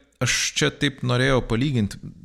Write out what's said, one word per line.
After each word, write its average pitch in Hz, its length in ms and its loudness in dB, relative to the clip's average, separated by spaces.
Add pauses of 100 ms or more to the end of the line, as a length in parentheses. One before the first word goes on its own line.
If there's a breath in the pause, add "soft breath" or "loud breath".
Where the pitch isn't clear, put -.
(240)
aš - 140 2 (200)
čia 147 160 2
taip 139 320 -2
norėjau 123 400 2
palygint, 120 520 0 (280)